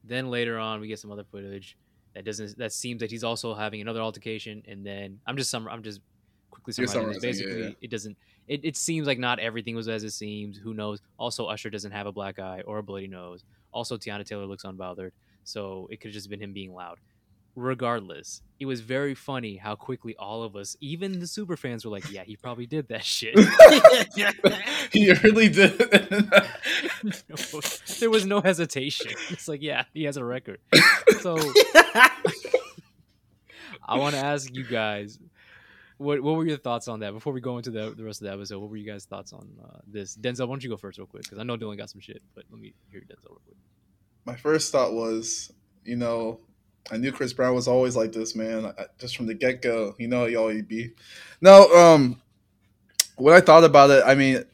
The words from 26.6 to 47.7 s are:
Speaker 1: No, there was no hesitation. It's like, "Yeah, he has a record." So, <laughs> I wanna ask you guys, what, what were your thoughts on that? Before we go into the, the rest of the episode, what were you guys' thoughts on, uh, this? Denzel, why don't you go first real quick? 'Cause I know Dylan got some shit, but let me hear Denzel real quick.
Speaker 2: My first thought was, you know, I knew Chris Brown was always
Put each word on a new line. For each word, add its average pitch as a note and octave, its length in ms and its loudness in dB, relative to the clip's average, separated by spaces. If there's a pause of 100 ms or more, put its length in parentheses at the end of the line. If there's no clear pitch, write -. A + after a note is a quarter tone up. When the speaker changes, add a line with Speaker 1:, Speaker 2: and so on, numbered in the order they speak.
Speaker 1:
No, - 560 -12 (400)
there A3+ 100 0
was A3 160 2
no G3+ 160 0
hesitation. D3 680 -4 (200)
It's - 180 -12
like, D3 120 -8
"Yeah, C#3 220 -4 (100)
he D#3 100 -8
has C#3+ 140 -4
a C3 60 -8
record." A#2+ 360 -10 (600)
So, E3+ 140 -6
<laughs> D#3 160 -4 (2250)
I A#2+ 140 -4
wanna C#3+ 200 -2
ask C3+ 360 -6
you C3 100 -10
guys, G#2+ 560 -6 (760)
what, C#3+ 240 -4
what D3+ 140 0
were D#3+ 100 -2
your D3+ 120 -4
thoughts A#2+ 300 -6
on A2 140 -10
that? G2+ 120 -8
Before B2 200 -10
we B2+ 80 -8
go B2 160 -8
into A#2+ 140 -12
the, G#2+ 240 -10
the A2+ 80 -18
rest G#2+ 180 -14
of G#2 60 -12
the G2 60 -10
episode, G2+ 260 -14
what G#2 100 -16
were A2 80 -16
you G#2 120 -16
guys' G2+ 160 -16
thoughts G2 280 -18
on, G2+ 140 -20 (160)
uh, - 240 -20
this? G2+ 300 -14
Denzel, B2 300 -8
why B2+ 60 -10
don't C3+ 100 -12
you B2 60 -14
go G#2+ 80 -10
first G2 200 -18
real F#2+ 100 -20
quick? G2+ 220 -20
'Cause G2+ 100 -20
I A2+ 40 -12
know A#2+ 140 -8
Dylan G#2+ 200 -14
got G#2 120 -14
some G2 120 -20
shit, - 200 -20 (140)
but - 160 -20
let A2 80 -20
me G#2+ 140 -20 (180)
hear G2 100 -20
Denzel - 280 -20
real E2 160 -20
quick. - 120 -20 (680)
Speaker 2:
My B2 100 -14
first D#3 360 0
thought B2+ 220 2
was, A2+ 580 -6 (320)
you A#2+ 120 -10
know, A#2 440 -6 (520)
I A2 60 -8
knew B2+ 140 -4
Chris B2+ 220 -6
Brown B2+ 220 0
was B2 120 -2
always B2+ 280 2